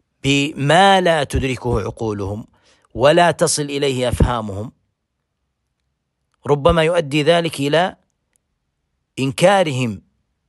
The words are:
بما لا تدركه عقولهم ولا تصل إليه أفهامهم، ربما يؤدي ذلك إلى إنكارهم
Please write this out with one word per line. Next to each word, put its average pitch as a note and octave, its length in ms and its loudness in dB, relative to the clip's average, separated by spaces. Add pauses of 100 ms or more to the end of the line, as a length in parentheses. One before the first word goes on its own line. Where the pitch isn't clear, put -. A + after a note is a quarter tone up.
(220)
بما D3 760 2
لا E3 240 0
تدركه B2 560 -4
عقولهم G#2+ 680 -8 (480)
ولا D#3+ 360 4
تصل D3+ 320 -2
إليه C#3 460 -4
أفهامهم، A2 640 -2 (1700)
ربما D#3 360 2
يؤدي D#3 400 0
ذلك E3 380 0
إلى D#3 360 0 (1200)
إنكارهم C3+ 840 0 (460)